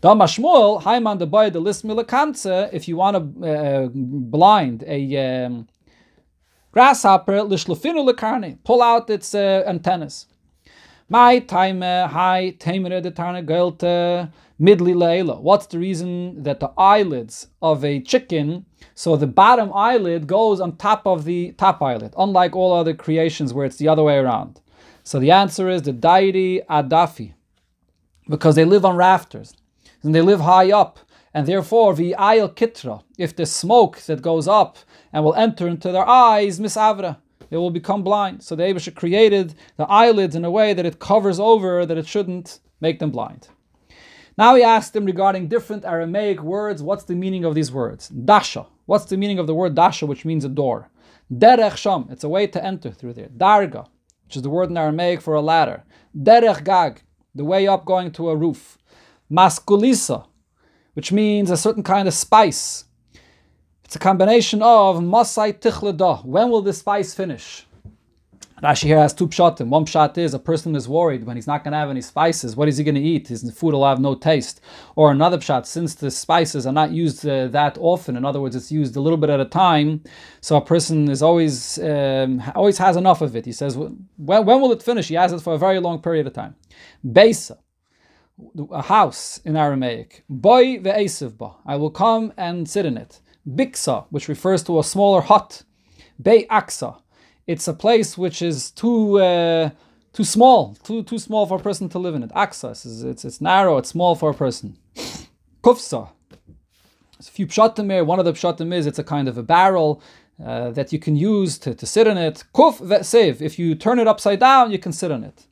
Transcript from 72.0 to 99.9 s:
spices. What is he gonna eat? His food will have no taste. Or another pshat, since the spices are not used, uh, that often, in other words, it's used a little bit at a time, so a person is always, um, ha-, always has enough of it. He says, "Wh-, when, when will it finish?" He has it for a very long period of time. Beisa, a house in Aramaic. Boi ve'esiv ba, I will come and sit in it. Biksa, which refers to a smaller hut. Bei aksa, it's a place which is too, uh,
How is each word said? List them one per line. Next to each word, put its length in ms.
spices. 540
What 120
is 100
he 60
gonna 160
eat? 300
His 220
food 220
will 120
have 160
no 140
taste. 440
Or 160
another 260
pshat, 280
since 300
the 160
spices 560
are 60
not 180
used, 340
uh, 220
that 320
often, 380
in 80
other 160
words, 140
it's 160
used 260
a 20
little 180
bit 120
at 100
a 60
time, 580
so 160
a 40
person 480
is 140
always, 560
um, 600
ha-, 140
always 240
has 200
enough 240
of 140
it. 100
He 60
says, 240
"Wh-, 200
when, 280
when 160
will 120
it 100
finish?" 240
He 80
has 160
it 100
for 120
a 40
very 220
long 220
period 260
of 60
time. 220
Beisa, 540
a 120
house 600
in 140
Aramaic. 720
Boi 480
ve'esiv 580
ba, 200
I 120
will 140
come 460
and 320
sit 160
in 100
it. 260
Biksa, 640
which 160
refers 360
to 140
a 60
smaller 380
hut. 420
Bei 240
aksa, 560
it's 200
a 60
place 440
which 240
is 300
too, 480
uh, 520